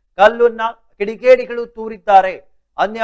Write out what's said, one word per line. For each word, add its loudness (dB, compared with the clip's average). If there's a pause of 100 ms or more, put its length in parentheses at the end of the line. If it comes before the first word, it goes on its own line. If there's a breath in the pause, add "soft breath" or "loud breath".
(180)
ಕಲ್ಲನ್ನ 2 (100)
ಕಿಡಿಗೇಡಿಗಳು -2
ತೂರಿದ್ದಾರೆ. 0 (360)
ಅನ್ಯ -4